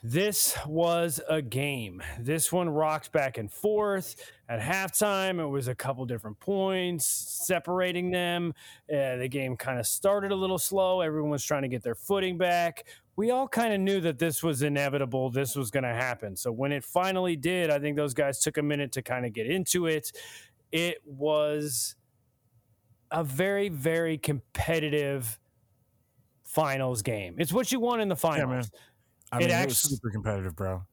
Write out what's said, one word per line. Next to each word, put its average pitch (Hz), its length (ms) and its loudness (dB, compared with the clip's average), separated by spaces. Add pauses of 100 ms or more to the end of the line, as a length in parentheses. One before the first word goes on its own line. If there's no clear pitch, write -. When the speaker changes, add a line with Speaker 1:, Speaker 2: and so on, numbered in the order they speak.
Speaker 1:
This 185 480 2 (120)
was 170 520 2 (120)
a 156 100 4
game. 123 600 -2 (180)
This 147 320 0
one 175 160 2
rocked 156 420 0
back 135 280 0
and 107 120 -6
forth. 208 680 0 (340)
At 117 100 -2
halftime, 190 800 0
it 160 60 0
was 139 200 -2
a 127 80 -2
couple 131 300 -4
different 113 360 -6
points 185 680 0
separating 180 1040 0
them. 175 420 0 (400)
Uh, 135 240 2
the 127 140 -2
game 131 260 -2
kinda 123 260 -4
started 196 480 0
a 202 40 2
little 190 240 0
slow. 185 420 2
Everyone 156 300 0
was 147 120 -2
trying 143 200 0
to 135 60 -2
get 123 140 -4
their 117 120 -2
footing 190 420 0
back. 175 480 2 (320)
We 220 140 2
all 254 180 2
kinda 226 300 2
knew 190 240 2
that 156 160 0
this 165 240 0
was 156 180 0
inevitable. 139 680 2
This 135 260 0
was 127 140 -2
gonna 127 240 0
happen. 117 420 -2
So 120 160 -4
when 135 180 0
it 143 140 -2
finally 185 500 2
did, 165 360 0
I 147 80 4
think 147 180 0
those 147 160 0
guys 139 300 0
took - 160 0
a 151 40 0
minute 143 300 0
to 131 100 -4
kinda 123 280 -4
get 110 160 -4
into 180 400 0
it. 156 260 0 (580)
It 170 360 0
was 151 880 0 (1120)
a 160 140 0
very, 196 460 0
very 160 480 0
competitive 143 1200 0 (1000)
finals 135 580 0
game. 101 380 -4
It's 160 160 0
what 240 180 2
you 254 80 0
want 233 220 0
in 202 60 0
the 180 140 0
Speaker 2:
Yeah, 165 80 4 (140)
man. - 40 0
Speaker 1:
finals. 127 220 -2 (640)
Speaker 2:
I 120 60 0
Speaker 1:
It - 20 4
Speaker 2:
mean, 175 100 4
it - 40 4
Speaker 1:
actu- 170 160 2
Speaker 2:
was 117 80 2
super 123 320 0
competitive, 98 440 -2
bro. 92 380 -4